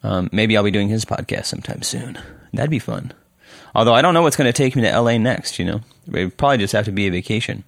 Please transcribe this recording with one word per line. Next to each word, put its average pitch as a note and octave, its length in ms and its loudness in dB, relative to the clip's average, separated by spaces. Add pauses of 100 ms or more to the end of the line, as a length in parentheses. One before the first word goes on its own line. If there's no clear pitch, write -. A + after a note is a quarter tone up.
Um, F#2 280 -2
maybe A2 240 2
I'll G#2 80 6
be G#2 60 2
doing G2+ 200 0
his A2 160 -2
podcast - 400 -6
sometime - 360 -8
soon. - 380 -8 (340)
That'd - 160 -2
be D3+ 100 0
fun. - 340 -8 (600)
Although A2+ 220 6
I C3 60 6
don't F3 120 4
know E3 80 4
what's D3+ 140 2
gonna B2 180 2
take C3 220 2
me C3 60 2
to A2 80 4
L A#2 200 2
A A#2 80 2
next, - 400 -2
you F2+ 80 -4
know? G2+ 160 -4 (320)
It'd F#2 240 -4
probably C#3 200 2
just G2 160 -2
have G#2 120 2
to G#2+ 60 -4
be G2 160 -2
a F#2 40 0
vacation G#2+ 560 -4